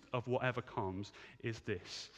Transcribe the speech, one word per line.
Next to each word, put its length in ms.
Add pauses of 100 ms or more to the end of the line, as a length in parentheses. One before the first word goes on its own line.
(140)
of 160
whatever 320
comes 500 (320)
is 160
this, 580